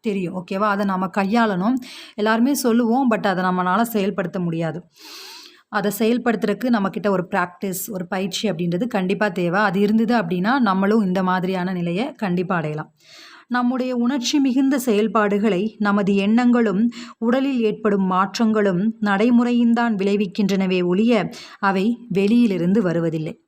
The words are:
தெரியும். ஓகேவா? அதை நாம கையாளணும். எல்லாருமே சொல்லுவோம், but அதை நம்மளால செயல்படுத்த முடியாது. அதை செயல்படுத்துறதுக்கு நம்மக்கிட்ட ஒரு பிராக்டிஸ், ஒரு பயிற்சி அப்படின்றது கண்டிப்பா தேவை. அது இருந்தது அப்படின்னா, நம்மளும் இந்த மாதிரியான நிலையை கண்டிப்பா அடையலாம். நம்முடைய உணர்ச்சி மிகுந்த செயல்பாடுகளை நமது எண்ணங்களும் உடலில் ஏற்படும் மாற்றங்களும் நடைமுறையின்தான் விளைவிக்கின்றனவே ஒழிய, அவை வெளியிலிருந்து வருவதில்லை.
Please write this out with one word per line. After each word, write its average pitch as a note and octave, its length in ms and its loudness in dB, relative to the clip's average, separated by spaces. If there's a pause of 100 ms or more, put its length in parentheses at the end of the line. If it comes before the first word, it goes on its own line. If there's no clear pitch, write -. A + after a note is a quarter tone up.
தெரியும். F#3 440 -4
ஓகேவா? G3 180 -4
அதை G3+ 240 0
நாம F#3+ 200 -2
கையாளணும். G3+ 680 0 (400)
எல்லாருமே A3+ 400 2
சொல்லுவோம், A#3+ 560 2
but G#3 160 0
அதை F#3 180 0
நம்மளால F#3 380 0
செயல்படுத்த G3+ 580 -2
முடியாது. E3 440 -4 (840)
அதை G#3 300 -2
செயல்படுத்துறதுக்கு A3+ 640 0
நம்மக்கிட்ட G3+ 440 0
ஒரு F#3 220 -2
பிராக்டிஸ், F#3 600 -4
ஒரு F3+ 160 -8
பயிற்சி G3 440 -4
அப்படின்றது F3 360 -2
கண்டிப்பா G3 420 -2
தேவை. F3+ 320 -2
அது G3 200 0
இருந்தது A3 360 2
அப்படின்னா, F#3 420 0
நம்மளும் G3+ 440 2
இந்த F#3 200 0
மாதிரியான F#3 500 -2
நிலையை F3+ 400 -4
கண்டிப்பா F3+ 440 -2
அடையலாம். D3+ 360 -6 (540)
நம்முடைய B3 500 -2
உணர்ச்சி B3 440 0
மிகுந்த C4+ 380 2
செயல்பாடுகளை G#3 1000 0
நமது G3+ 360 2
எண்ணங்களும் A3+ 760 2 (280)
உடலில் B3+ 420 0
ஏற்படும் G#3+ 440 0
மாற்றங்களும் G3 960 0
நடைமுறையின்தான் A#3 960 2
விளைவிக்கின்றனவே G3 880 0
ஒழிய, F#3+ 460 2 (280)
அவை G3 500 0
வெளியிலிருந்து G3 720 2
வருவதில்லை. E3 640 -2